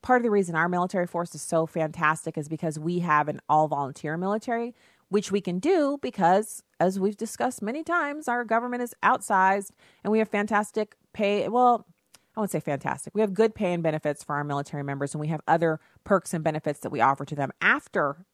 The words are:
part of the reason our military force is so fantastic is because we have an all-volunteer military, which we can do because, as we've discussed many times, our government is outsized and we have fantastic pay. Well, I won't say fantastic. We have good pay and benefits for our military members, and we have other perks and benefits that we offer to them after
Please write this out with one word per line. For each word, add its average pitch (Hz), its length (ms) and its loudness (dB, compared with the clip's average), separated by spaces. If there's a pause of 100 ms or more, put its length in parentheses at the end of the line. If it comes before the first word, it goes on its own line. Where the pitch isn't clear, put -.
part 254 180 4
of 233 40 -2
the 233 80 2
reason 185 240 2
our 160 120 2
military 180 400 0
force 175 260 -6
is 151 80 -12
so 165 240 0
fantastic 160 720 -2
is 151 120 -8
because 156 280 -4
we 170 220 -2
have 151 300 2
an 151 180 -6
all-volunteer 151 720 0
military, 233 560 -4 (360)
which 196 220 -2
we 202 80 2
can 180 200 -4
do 285 420 2
because, 196 600 2 (180)
as 190 200 0
we've 202 160 0
discussed 240 460 -6
many 247 220 -6
times, 311 440 -2
our 240 160 -2
government 247 400 -2
is 240 180 -10
outsized 196 680 2 (340)
and 202 80 0
we 220 80 4
have 220 80 2
fantastic 208 720 -2 (160)
pay. 202 340 0
Well, 240 380 4 (500)
I - 60 -8
won't 202 100 -2
say 143 80 -2
fantastic. 139 560 -6
We 208 60 2
have 202 120 0
good 214 220 2
pay 190 160 -2
and 175 120 -2
benefits 151 400 -2
for 147 120 -4
our 147 80 -2
military 143 400 -6
members, 139 300 -4
and 151 80 -6
we 151 60 -4
have 156 200 -4
other 165 320 4 (240)
perks - 300 0
and 160 100 -4
benefits 151 360 -2
that - 120 -8
we 143 80 -4
offer 135 240 4
to 143 120 -8
them 135 160 -4 (100)
after 175 720 0